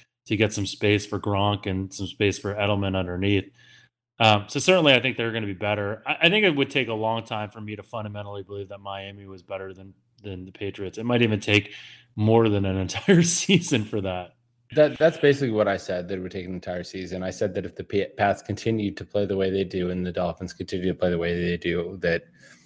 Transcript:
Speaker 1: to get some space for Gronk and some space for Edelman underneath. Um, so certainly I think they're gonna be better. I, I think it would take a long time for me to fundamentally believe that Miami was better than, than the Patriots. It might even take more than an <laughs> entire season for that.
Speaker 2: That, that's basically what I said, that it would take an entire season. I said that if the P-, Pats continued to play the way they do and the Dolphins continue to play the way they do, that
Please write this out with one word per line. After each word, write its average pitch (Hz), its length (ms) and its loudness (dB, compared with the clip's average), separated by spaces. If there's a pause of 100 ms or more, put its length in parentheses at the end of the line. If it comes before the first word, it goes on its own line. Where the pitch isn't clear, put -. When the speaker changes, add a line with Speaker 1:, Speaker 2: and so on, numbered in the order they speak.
(260)
Speaker 1:
to 113 120 -2
get 107 160 4
some 98 120 -2
space 104 400 2
for 101 140 -4
Gronk 101 480 0
and 95 260 -4
some 101 140 -6
space 101 300 0
for 101 160 -4
Edelman 101 440 0
underneath. 92 520 0 (720)
Um, 104 280 6
so - 120 -4
certainly 160 340 6
I 123 80 6
think 120 160 -2
they're 113 140 -2
gonna 110 140 -4
be 101 80 -6
better. 104 520 -2
I, 147 180 -4
I 170 60 6
think 208 160 2
it 165 100 4
would 135 140 0
take 127 200 -2
a 113 40 -4
long 110 300 -2
time 107 260 -6
for 113 120 -16
me 104 140 -10
to 101 80 -12
fundamentally 104 600 -10
believe 98 260 -12
that 101 100 -16
Miami 98 460 -12
was 95 160 -16
better 95 320 -10
than, 95 200 -20 (280)
than 95 240 -12
the 95 60 -16
Patriots. 98 460 -8
It 113 80 -6
might 120 160 2
even 107 180 2
take 104 340 2 (420)
more 110 340 4
than 101 160 2
an 95 120 0
<laughs> 95 80 -2
entire 170 380 4
season 170 640 2
for 107 160 -4
that. 90 340 -6 (380)
Speaker 2:
That, 147 240 4
that's 160 200 4
basically 131 340 4
what 107 160 2
I 98 80 2
said, 90 320 -6
that 95 100 -6
it 92 40 -6
would 90 100 -8
take 92 140 -8
an 92 80 -8
entire 90 300 -8
season. 92 400 -8
I 92 60 -4
said 95 260 -2
that 98 100 -4
if - 100 -14
the 95 80 -10
P-, 98 220 0 (120)
Pats 101 240 2
continued 104 560 -2
to 95 80 -10
play 101 200 -2
the 98 100 -2
way 95 140 2
they 98 160 0
do 90 240 -2
and 90 160 -4
the 87 80 -6
Dolphins 87 400 -4
continue 92 340 -4
to 90 100 2
play 90 120 2
the 87 80 2
way 87 240 -2
they 87 160 0
do, 87 440 -4
that 85 220 0 (420)